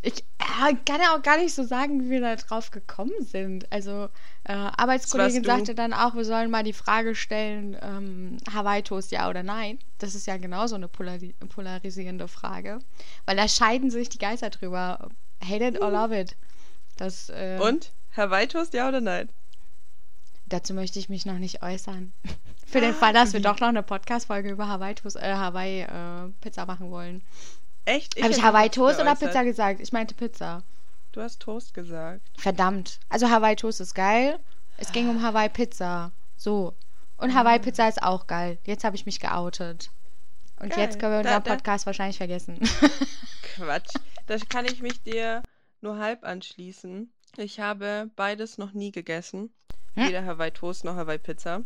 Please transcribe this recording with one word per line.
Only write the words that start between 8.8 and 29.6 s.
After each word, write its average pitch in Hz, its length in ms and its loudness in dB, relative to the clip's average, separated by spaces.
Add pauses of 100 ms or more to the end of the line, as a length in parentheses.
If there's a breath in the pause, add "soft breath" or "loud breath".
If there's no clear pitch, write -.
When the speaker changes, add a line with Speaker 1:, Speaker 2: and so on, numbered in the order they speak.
Speaker 1:
ja 180 180 0
oder 180 120 -2
nein? 214 360 -2 (180)
Das 196 180 -2
ist 202 120 -2
ja 190 100 -2
genauso 185 380 0
eine 180 140 -2
polari-, 180 440 -2 (160)
polarisierende 185 800 -2
Frage. 190 520 -2 (440 loud breath)
Weil 196 140 2
da 214 100 4
scheiden 247 420 4
sich 233 200 0
die - 80 -2
Geister 220 320 0
drüber. 180 580 -2 (340)
Hate 208 220 0
it 247 160 0
or 208 80 2
Speaker 2:
Mhm. 208 60 2
Speaker 1:
love 220 260 2
it. 185 160 -2 (600 soft breath)
Das, 185 320 -2
äh, 185 320 -2
Speaker 2:
Und? 247 300 2 (220)
Hawaii-Toast, 214 600 2
ja 247 140 2
oder 262 120 2
nein? 190 300 0 (1120)
Speaker 1:
Dazu 185 300 -2
möchte 190 240 -2
ich 196 100 -2
mich 190 160 -2
noch 190 140 -2
nicht 180 240 -2
äußern. 185 500 -2 (120)
<laughs> - 420 -2
Für 269 160 4
den 233 80 4
Speaker 2:
Ah, 220 40 0
Speaker 1:
Fall, 214 200 6
dass 233 180 8
wir 208 80 2
Speaker 2:
wie? 202 40 2
Speaker 1:
doch 202 160 4
noch 233 80 2
eine 220 140 2
Podcast-Folge 202 680 -2
über 202 180 -2
Hawaii-Toast, 202 480 -4
äh, 196 180 -2
Hawaii, 190 460 -2
äh, 175 480 -4 (140)
Pizza 185 240 -4
machen 180 240 -4
wollen. 175 320 -4 (680 loud breath)
Speaker 2:
Echt? 277 280 0
Ich 240 80 0
Speaker 1:
Hab 226 60 6
ich 226 60 4
Speaker 2:
hätte 233 60 4
mich 220 100 8
Speaker 1:
Hawaii-Toast 226 440 6
oder 302 80 2 (100)
Speaker 2:
geäußert. 285 140 0
Speaker 1:
Pizza 247 160 2
gesagt? 208 360 0